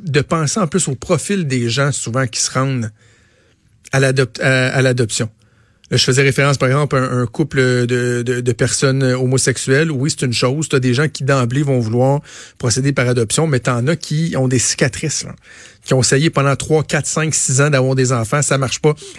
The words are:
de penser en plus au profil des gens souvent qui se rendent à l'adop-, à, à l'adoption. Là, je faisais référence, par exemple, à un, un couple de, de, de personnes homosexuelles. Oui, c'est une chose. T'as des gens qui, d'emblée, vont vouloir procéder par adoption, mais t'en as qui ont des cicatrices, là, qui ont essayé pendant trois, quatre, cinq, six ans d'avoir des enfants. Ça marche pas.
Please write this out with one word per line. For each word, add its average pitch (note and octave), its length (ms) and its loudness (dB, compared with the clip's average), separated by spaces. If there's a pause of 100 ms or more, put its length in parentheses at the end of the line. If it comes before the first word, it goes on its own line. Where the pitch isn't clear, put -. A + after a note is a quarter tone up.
de C#3+ 200 0
penser D#3+ 380 -2
en F#3 60 2
plus E3+ 220 -2
au C3+ 80 -4
profil F#3 500 -2
des B2 240 -2
gens C#3 220 0
souvent B2+ 340 -4
qui - 160 -6
se - 80 -2
rendent C3 420 -2 (1000)
à C3+ 80 0
l'adop-, C3 420 2
à, C3 280 2
à C3+ 120 0
l'adoption. B2 480 0 (600)
Là, C3 60 2
je - 80 2
faisais C3 160 2
référence, C#3 360 2
par C3 120 0
exemple, C#3+ 260 0
à C3 40 2
un, B2+ 240 0
un - 40 0
couple C#3 300 -2 (280)
de, B2 400 0
de, B2 140 -2
de B2 140 0
personnes C3+ 500 0
homosexuelles. C3 880 2
Oui, C#3 180 -2
c'est D3 160 -4
une B2 60 -2
chose. C3 380 -2
T'as C3+ 100 2
des B2+ 140 2
gens D3 160 0
qui, - 160 -8
d'emblée, C3 380 0
vont C3+ 180 2
vouloir B2+ 400 2 (360)
procéder C3 360 0
par B2+ 160 0
adoption, B2 360 0
mais C3+ 140 0
t'en B2 280 -2
as E3 100 0
qui D#3+ 400 -4
ont C3 100 2
des B2+ 100 2
cicatrices, - 680 -2
là, - 100 -14 (480)
qui - 100 -2
ont C3 60 4
essayé C#3+ 300 2
pendant C#3 260 2
trois, D#3 300 0
quatre, D3 220 -2
cinq, D#3+ 280 -2
six C3 240 0
ans D3 100 4
d'avoir C3 260 2
des C3 180 2
enfants. B2 280 0
Ça C3+ 160 0
marche C3 220 -4
pas. D3+ 160 2 (240)